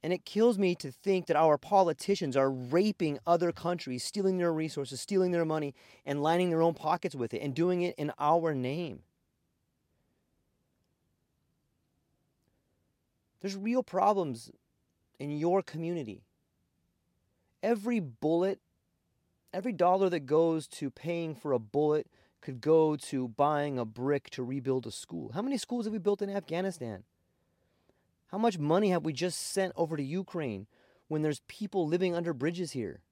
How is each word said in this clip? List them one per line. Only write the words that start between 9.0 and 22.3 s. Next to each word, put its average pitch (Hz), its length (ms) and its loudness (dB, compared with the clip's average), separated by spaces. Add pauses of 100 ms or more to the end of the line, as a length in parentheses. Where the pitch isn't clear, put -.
There's 196 160 -6
real 226 260 0
problems 180 680 0 (680)
in 143 120 -6
your 165 320 2
community. 160 600 -6 (1400)
Every 226 360 0
bullet, 165 640 0 (920)
every 190 200 -4
dollar 185 380 4
that 170 100 0
goes 156 480 2
to 139 220 -6
paying 165 440 -6
for 147 180 -4
a 123 60 2
bullet 151 480 0 (340)